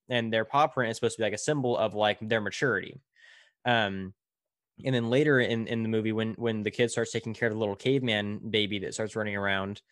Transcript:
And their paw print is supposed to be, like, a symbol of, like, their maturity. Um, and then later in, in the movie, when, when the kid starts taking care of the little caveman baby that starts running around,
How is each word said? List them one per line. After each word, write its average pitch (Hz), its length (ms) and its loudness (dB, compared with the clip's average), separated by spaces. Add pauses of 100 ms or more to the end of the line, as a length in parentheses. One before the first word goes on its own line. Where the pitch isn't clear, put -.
And 117 240 0
their 110 140 2
paw 147 220 4
print 123 240 0
is 107 60 -6
supposed 113 200 0
to 110 40 -2
be, 110 40 2
like, 101 80 0
a 104 40 -4
symbol 139 400 0
of, 104 180 0
like, 104 260 2
their 113 200 0
maturity. 101 600 -2 (640)
Um, 98 500 0 (680)
and 131 120 0
then 117 140 0
later 139 300 4
in, 113 280 0
in 113 160 -2
the 113 60 -2
movie, 110 240 0
when, 110 220 -2
when 110 280 -2
the 107 80 -2
kid 120 200 2
starts 113 200 -2
taking 113 220 -4
care 117 140 0
of 107 60 -2
the 110 60 -4
little 104 180 0
caveman 110 720 0
baby 104 300 0
that 87 140 -6
starts 110 220 -6
running 107 200 -2
around, 98 460 -2 (100)